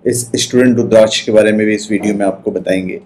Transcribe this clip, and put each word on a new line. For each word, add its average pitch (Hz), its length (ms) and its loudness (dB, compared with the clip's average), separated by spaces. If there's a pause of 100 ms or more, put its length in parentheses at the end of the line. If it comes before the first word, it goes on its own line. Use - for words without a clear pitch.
इस 123 280 -4
स्टूडेंट 123 420 2
रुद्राक्ष 110 440 2
के 117 100 -6
बारे 107 200 4
में 107 160 0
भी 104 80 0
इस 104 160 -8
वीडियो 104 220 -2
में 101 120 -2
आपको 98 260 -4
बताएंगे। 95 540 -4